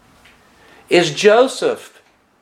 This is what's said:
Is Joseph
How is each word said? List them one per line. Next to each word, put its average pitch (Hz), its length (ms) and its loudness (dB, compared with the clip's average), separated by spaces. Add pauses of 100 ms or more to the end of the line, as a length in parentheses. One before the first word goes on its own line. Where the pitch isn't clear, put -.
(880)
Is 165 220 0
Joseph 202 920 -2 (400)